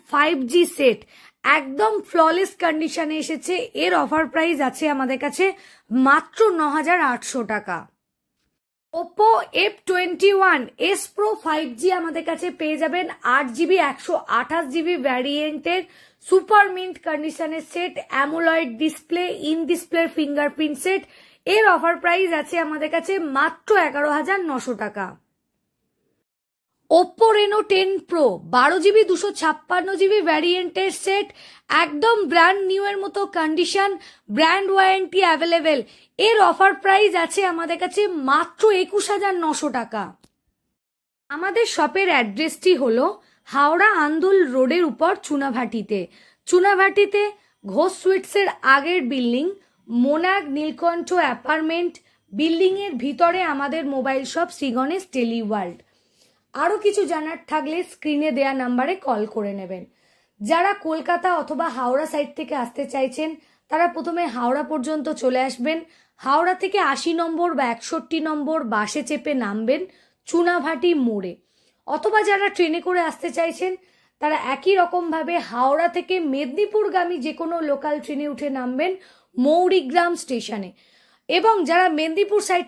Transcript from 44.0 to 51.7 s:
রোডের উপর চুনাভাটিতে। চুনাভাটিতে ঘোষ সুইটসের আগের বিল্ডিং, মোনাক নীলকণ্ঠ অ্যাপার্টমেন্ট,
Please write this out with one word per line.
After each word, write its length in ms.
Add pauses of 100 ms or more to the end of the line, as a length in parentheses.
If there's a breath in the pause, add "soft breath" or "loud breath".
রোডের 320
উপর 380
চুনাভাটিতে। 840 (400 soft breath)
চুনাভাটিতে 880 (340 soft breath)
ঘোষ 260 (100)
সুইটসের 460 (140)
আগের 400
বিল্ডিং, 480 (380 soft breath)
মোনাক 560
নীলকণ্ঠ 680
অ্যাপার্টমেন্ট, 800 (380)